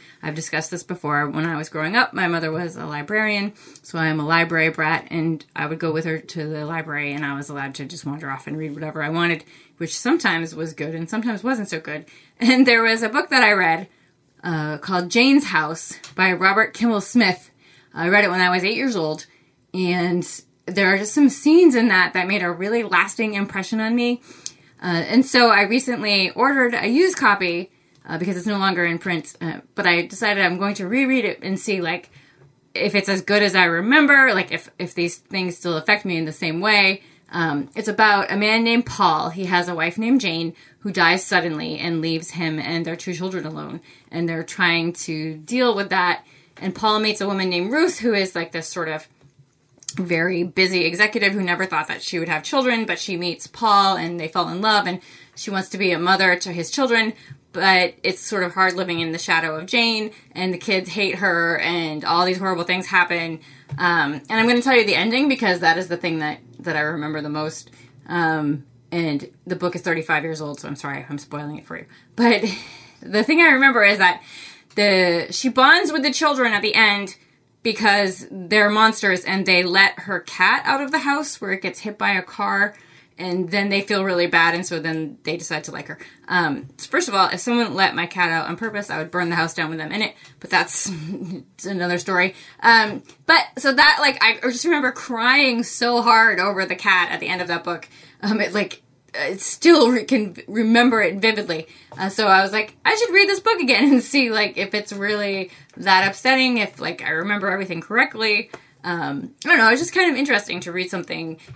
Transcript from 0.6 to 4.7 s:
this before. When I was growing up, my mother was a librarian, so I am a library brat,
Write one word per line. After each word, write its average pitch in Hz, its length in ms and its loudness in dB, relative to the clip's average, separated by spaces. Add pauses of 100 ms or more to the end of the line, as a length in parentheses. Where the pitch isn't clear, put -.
this 170 100 -8
before. 147 480 -4
When 156 160 -4
I 165 120 -4
was 156 120 -10
growing 156 260 -4
up, 240 180 0
my - 140 -2
mother 165 240 -2
was 170 240 -6
a 156 120 -10
librarian, 202 640 -4 (300)
so - 160 -8
I 160 80 0
am 156 120 0
a 151 60 -2
library 165 440 2
brat, 160 420 -2